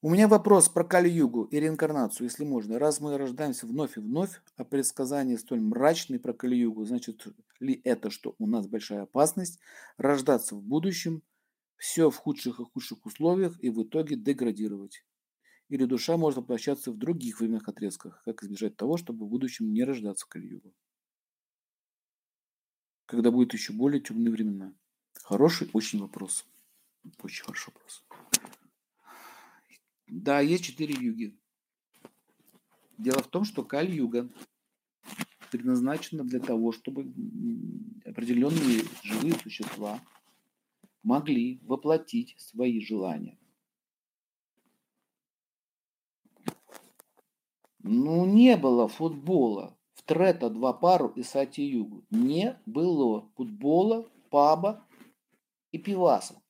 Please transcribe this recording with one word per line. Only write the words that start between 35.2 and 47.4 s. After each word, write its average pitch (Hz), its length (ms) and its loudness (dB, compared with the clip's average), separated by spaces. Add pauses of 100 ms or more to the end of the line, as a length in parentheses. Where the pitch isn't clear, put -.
предназначена 127 720 -2
для 123 160 -4
того, 117 320 -2
чтобы, 135 300 -10
м, - 1040 -10
определенные 120 800 0 (180)
живые 110 320 -2
существа 104 640 -10 (1040)
могли 127 600 0
воплотить 135 760 -2
свои 120 420 -2
желания. 95 580 -6 (4000)